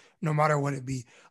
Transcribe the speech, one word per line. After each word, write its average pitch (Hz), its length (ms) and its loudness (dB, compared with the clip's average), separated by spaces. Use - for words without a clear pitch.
no 156 120 -2
matter 151 260 4
what 143 140 -2
it 131 120 -8
be. 131 200 -8